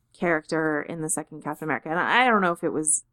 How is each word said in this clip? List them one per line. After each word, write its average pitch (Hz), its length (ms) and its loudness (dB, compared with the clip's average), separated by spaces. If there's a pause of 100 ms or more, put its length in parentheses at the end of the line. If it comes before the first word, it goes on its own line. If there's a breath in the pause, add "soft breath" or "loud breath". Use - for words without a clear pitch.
(160)
character 160 680 0
in 165 200 -8
the 156 80 -6
second 151 320 -6
Captain 156 240 -8
America. 143 240 -4
And 165 80 0
I, 165 240 2
I 262 40 4
don't 214 140 4
know 175 120 2
if 170 100 -6
it 160 100 -2
was, 156 400 -2